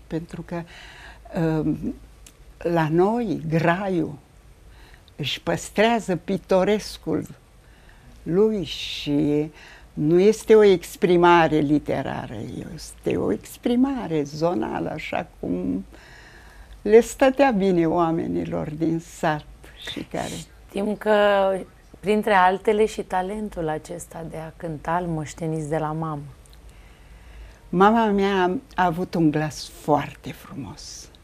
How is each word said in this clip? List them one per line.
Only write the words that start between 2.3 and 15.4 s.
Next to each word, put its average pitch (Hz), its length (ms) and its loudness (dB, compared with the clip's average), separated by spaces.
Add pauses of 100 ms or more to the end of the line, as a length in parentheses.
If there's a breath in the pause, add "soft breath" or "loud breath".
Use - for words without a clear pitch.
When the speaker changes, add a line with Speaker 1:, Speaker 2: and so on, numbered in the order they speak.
Speaker 1:
la 165 300 0
noi, 180 600 0
graiul 170 640 0 (1040 soft breath)
își - 240 -6
păstrează 202 760 0
pitorescul 190 1120 -2 (960 soft breath)
lui 196 420 0
și 147 840 -2 (420 loud breath)
nu 160 280 2
este 214 340 4
o 220 80 8
exprimare 175 960 4
literară, 135 760 -2 (380)
este - 420 -6
o - 160 0
exprimare 233 880 -2
zonală, 160 680 -2
așa - 360 -6 (140)